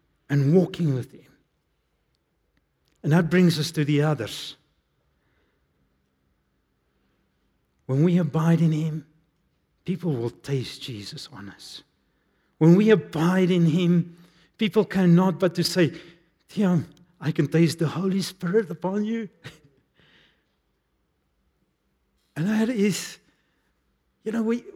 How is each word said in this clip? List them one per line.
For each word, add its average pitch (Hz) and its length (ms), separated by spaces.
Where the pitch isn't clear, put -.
and 143 240
walking 170 400
with 123 180
him. - 200
And 151 100
that 170 160
brings 175 300
us 151 140
to 156 120
the 143 180
others. 143 540
When 139 180
we 180 140
abide 160 420
in 160 120
him, 156 340
people 180 280
will 117 180
taste 131 520
Jesus 101 500
on 101 180
us. - 320
When 165 180
we 208 140
abide 180 600
in 175 160
him, 175 500
people 214 280
cannot 185 560
but 185 160
to 170 80
say, 175 280
"Tiaan, 180 360
I 151 120
can 147 160
taste 160 320
the 156 80
Holy 190 340
Spirit 185 480
upon 190 340
you." 226 240
<laughs> - 60
And 165 140
that 220 220
is, 208 480
you 214 80
know, 226 100
we, 233 220